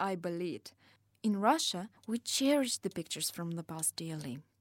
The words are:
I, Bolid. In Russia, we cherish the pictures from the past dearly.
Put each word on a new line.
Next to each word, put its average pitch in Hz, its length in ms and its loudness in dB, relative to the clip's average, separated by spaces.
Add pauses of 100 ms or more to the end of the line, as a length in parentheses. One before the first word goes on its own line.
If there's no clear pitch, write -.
I, 196 160 0
Bolid. 175 560 -4 (500)
In 208 180 2
Russia, 214 500 2 (180)
we 226 100 0
cherish 269 600 2
the - 120 -2
pictures 160 400 -4
from 170 220 -6
the 170 120 -4
past 160 320 -4
dearly. 151 440 -6 (220)